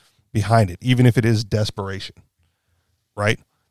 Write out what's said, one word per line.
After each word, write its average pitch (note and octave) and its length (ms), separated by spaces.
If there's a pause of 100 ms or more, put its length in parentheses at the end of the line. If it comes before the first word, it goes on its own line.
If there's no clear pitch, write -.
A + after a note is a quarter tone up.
(320)
behind G#2 380
it, F2 100
even B2+ 260
if A#2+ 100
it A2+ 80
is A2+ 200
desperation, G2 720 (1000)
right? G#2 220 (320)